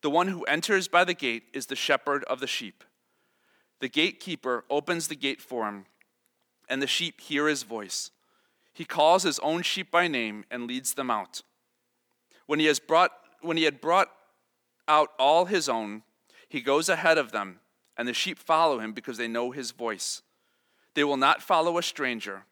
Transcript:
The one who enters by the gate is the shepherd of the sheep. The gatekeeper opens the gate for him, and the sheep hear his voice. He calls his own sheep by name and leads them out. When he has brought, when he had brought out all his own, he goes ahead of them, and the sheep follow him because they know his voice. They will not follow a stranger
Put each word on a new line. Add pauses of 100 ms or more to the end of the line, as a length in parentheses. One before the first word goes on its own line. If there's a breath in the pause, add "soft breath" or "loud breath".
The
one
who
enters
by
the
gate
is
the
shepherd
of
the
sheep. (960)
The
gatekeeper
opens
the
gate
for
him, (800)
and
the
sheep
hear
his
voice. (600)
He
calls
his
own
sheep
by
name
and
leads
them
out. (1040 soft breath)
When
he
has
brought, (300)
when
he
had
brought (800)
out (100)
all
his
own, (460 soft breath)
he
goes
ahead
of
them, (360)
and
the
sheep
follow
him
because
they
know
his
voice. (720)
They
will
not
follow
a
stranger